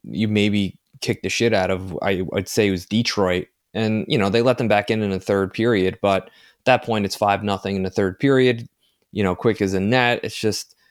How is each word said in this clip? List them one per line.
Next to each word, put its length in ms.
you 240
maybe 500
kicked 240
the 60
shit 240
out 180
of, 300
I, 220
I'd 160
say, 200
was 160
Detroit. 640
And, 340
you 100
know, 120
they 120
let 160
them 100
back 220
in 140
in 80
the 80
third 340
period, 480
but 240
at 400
that 180
point, 220
it's 100
five 280
nothing 320
in 80
the 60
third 300
period. 480
You 120
know, 120
Quick 260
is 120
in 160
net. 340
It's 120
just, 400